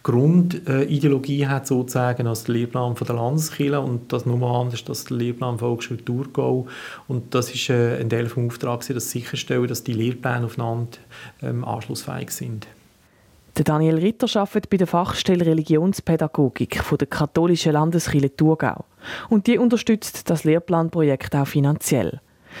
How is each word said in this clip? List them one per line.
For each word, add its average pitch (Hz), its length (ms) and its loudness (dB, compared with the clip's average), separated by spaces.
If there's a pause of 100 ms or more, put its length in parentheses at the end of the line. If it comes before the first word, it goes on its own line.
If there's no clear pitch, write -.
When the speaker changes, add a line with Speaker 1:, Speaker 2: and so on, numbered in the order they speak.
Speaker 1:
Grundideologie 139 1400 2
hat, 135 200 -2
sozusagen, 123 600 0
als 113 180 -4
der 117 120 -2
Lehrplan 120 400 -2
von 117 100 -6
der 120 100 -4
Landeskirche 143 640 -2
und 123 320 -4
das 123 140 -2
nochmal 123 340 0
anders 123 260 -4
als 123 180 -8
der 127 120 -6
Lehrplan 120 420 -4
Volksschule 117 460 -4
Thurgau. 127 640 -2 (400)
Und 127 280 -6
das 123 200 0
ist, - 160 -4
äh, 120 280 2
ein 113 120 -2
Teil 117 160 0
vom 120 220 -2
Auftrag 120 320 -4
gewesen, - 140 -6
das 120 160 -6
sicherstellen, 123 580 -2
dass 120 160 -6
die 123 100 -4
Lehrpläne 120 500 -2
aufeinander, 117 540 -4 (420)
ähm, 127 240 -4
anschlussfähig - 640 -8
sind. 113 360 -10 (880)
Speaker 2:
Der 151 80 2
Daniel 160 320 4
Ritter 208 320 0 (100)
arbeitet 196 300 -2
bei 202 80 2
der 180 100 4
Fachstelle 180 600 2
Religionspädagogik 160 1400 2
von 143 140 0
der 143 100 0
katholischen 165 640 2
Landeskirche 151 640 2
Thurgau. 156 480 2 (460)
Und 208 160 4
die 233 100 6
unterstützt 226 720 2
das 165 160 0
Lehrplanprojekt 160 880 2
auch 139 120 2
finanziell. 139 760 0 (400)